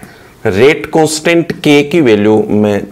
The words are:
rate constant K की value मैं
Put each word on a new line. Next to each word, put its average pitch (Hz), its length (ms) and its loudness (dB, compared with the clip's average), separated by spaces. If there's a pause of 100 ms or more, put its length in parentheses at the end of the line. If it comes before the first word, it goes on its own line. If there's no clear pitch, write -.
(460)
rate 117 480 0
constant 165 580 0 (140)
K 147 240 4
की 175 100 0
value 107 360 2 (140)
मैं 104 300 0 (120)